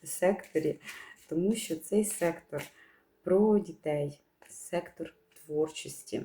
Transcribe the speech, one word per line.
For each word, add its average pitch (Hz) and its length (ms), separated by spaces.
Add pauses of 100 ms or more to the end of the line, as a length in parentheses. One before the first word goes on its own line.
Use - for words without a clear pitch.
секторі, 165 760 (480)
тому 180 260
що 190 220
цей 208 280
сектор 165 580 (600)
про 208 360
дітей, 147 600 (280)
сектор - 680 (200)
творчості 151 920